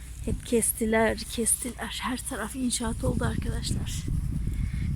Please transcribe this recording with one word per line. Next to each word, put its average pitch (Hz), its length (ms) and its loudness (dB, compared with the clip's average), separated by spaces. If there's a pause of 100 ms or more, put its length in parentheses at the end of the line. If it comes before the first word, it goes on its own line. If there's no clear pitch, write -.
(240)
hep - 220 -2
kestiler, 220 720 4
kestiler. - 840 -2
Her 247 160 -2
taraf 220 380 -6
inşaat 233 480 0
oldu 247 200 2
arkadaşlar. - 920 0 (800)